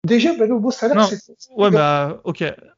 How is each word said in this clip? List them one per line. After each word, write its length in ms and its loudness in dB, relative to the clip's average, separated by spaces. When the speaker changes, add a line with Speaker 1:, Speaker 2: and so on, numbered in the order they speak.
Speaker 1:
Déjà, 300 2
Banu 260 0
Mustalaq, 360 -2
Speaker 2:
Non. 100 4
Speaker 1:
c'est, 100 -4
Speaker 2:
Ouais, 140 2
Speaker 1:
c'est 60 4
Speaker 2:
bah, 480 0
ok. 200 -6